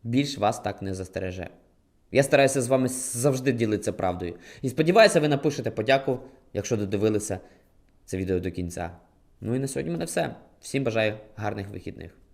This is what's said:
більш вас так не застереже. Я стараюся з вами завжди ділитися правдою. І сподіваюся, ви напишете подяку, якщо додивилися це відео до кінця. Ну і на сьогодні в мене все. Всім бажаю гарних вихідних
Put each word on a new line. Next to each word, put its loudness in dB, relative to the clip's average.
більш 0
вас 2
так -6
не -4
застереже. -8
Я 6
стараюся 4
з -2
вами 4
завжди 0
ділитися 0
правдою. -4
І -2
сподіваюся, 6
ви 2
напишете 0
подяку, 2
якщо -2
додивилися 0
це -8
відео 0
до -4
кінця. -6
Ну -4
і -2
на -4
сьогодні -6
в -4
мене -4
все. -4
Всім -4
бажаю 0
гарних -6
вихідних -12